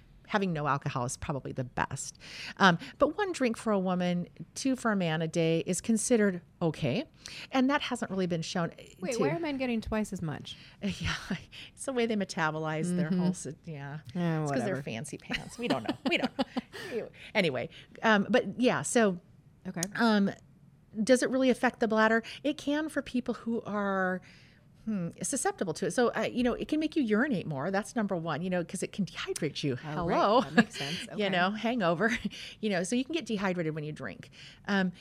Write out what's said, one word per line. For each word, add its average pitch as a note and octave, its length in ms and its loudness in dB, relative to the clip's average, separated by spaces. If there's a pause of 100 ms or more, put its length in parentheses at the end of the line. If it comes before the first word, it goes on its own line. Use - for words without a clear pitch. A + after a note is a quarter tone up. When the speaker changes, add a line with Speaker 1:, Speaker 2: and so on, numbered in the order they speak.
(280)
Speaker 1:
having G3 240 0
no D3+ 140 -2
alcohol C#3 380 0
is C3 140 -4
probably C#3 340 -6
the C3+ 120 -4
best. - 520 -4 (400)
Um, F3+ 220 6 (200)
but D4 200 4
one G4 140 0
drink A#3+ 260 0
for - 120 -2
a G3+ 80 4
woman, F3+ 500 0 (260)
two C4 220 0
for A#3 140 0
a G#3 60 2
man E3 240 2
a D#3+ 80 0
day E3 380 2
is F3 160 -2
considered G#3 580 4 (220)
okay. D#3 420 0 (460)
And C4 180 4
that C#4+ 140 2
hasn't - 280 -4
really F#3 180 0
been E3+ 120 0
shown E3+ 300 -2 (300)
Speaker 2:
Wait, - 140 -2
Speaker 1:
to - 60 -2
Speaker 2:
why - 100 4
are E4+ 80 -2
men D4+ 200 -2
getting A#3+ 240 0
twice G#3+ 280 -2
as F#3+ 120 -6
much? - 340 -6 (140)
Speaker 1:
<laughs> - 120 -18
Yeah, F3+ 280 -2 (640)
it's - 100 -14
the C#4 80 -4
way A#3+ 140 2
they A3 100 0
metabolize D#3+ 800 0
their F3 140 0
Speaker 2:
Mm-hmm. F#3 100 2
Speaker 1:
whole, F3+ 140 2
si-, - 220 -10 (100)
yeah. C#3+ 320 -10 (160)
Speaker 2:
Yeah, E3 280 0
Speaker 1:
It's D3 100 0
'cause B3+ 80 0
they're G#3+ 160 -2
Speaker 2:
whatever. C#3+ 60 -6
Speaker 1:
fancy - 360 -8
pants. - 400 -10
We A#3+ 100 -4
don't C4 180 0
know. - 100 -4 (120)
We F4 80 2
don't B3+ 220 0
Speaker 2:
<laughs> C#4+ 580 -4
Speaker 1:
know. F#3 120 -4 (260)
Anyway, C#3+ 340 2 (340)
um, G#3+ 280 6
but G3+ 280 2
yeah, G3 240 2
so, G3 360 4 (500)
Speaker 2:
Okay. F3+ 140 -4 (140)
Speaker 1:
um, G#3+ 340 4 (720)
does B3 200 6
it C#4+ 80 2
really C4 200 4
affect A#3 300 2
the A#3 80 2
bladder? A3 340 4 (200)
It D4 140 0
can D4+ 320 -2
for C#4+ 140 -4
people B3 320 -4
who A#3 280 -4
are F#3+ 600 0 (600)
Hmm, G3 240 -2 (140)
susceptible B3 520 -2
to - 120 -4
it. F3 60 -2
So, A#3+ 160 4
uh, - 140 -2
you F#3 200 -2
know, A#3+ 120 2
it - 120 -6
can D4+ 140 0
make D#4 160 -2
you D4+ 80 2
urinate A3 420 2
more. D3+ 240 -2
That's G3 240 -2
number G3+ 220 0
one, D#3+ 260 -2
you F#3 80 -2
know, F3+ 140 0
'cause - 180 -6
it - 80 -6
can F#3 160 -2
dehydrate - 560 -4
you. C#3 120 0
Speaker 2:
Oh, D#3 340 -4
right. A#3 100 4
Speaker 1:
Hello. A#3+ 220 6
Speaker 2:
That C#3 140 -2
makes - 200 4
sense. D3+ 280 -4
Speaker 1:
<laughs> A3 140 -10
You G#3 100 0
Speaker 2:
Okay. - 20 0
Speaker 1:
know, F#3 240 2
hangover. G#3+ 580 2
<laughs> - 500 -6
You G#3+ 100 0
know, F3+ 120 2
so F#3 140 0
you C4 80 0
can - 100 -10
get E4 120 -2
dehydrated F3+ 500 0
when D3+ 80 -6
you D3+ 80 -8
drink. B2 380 -10 (360)
Um, G3 240 4 (100)